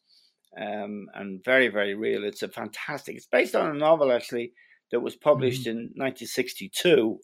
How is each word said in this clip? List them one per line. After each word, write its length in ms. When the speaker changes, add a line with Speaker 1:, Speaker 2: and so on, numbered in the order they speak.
Speaker 1:
um, 600
and 280
very, 260
very 260
real. 280
It's 200
a 40
fantastic, 680
it's 100
based 300
on 200
a 40
novel, 320
actually, 420
that 80
was 160
published 500
Speaker 2:
Mm. 60
Speaker 1:
in 240
nineteen 320
sixty-two. 960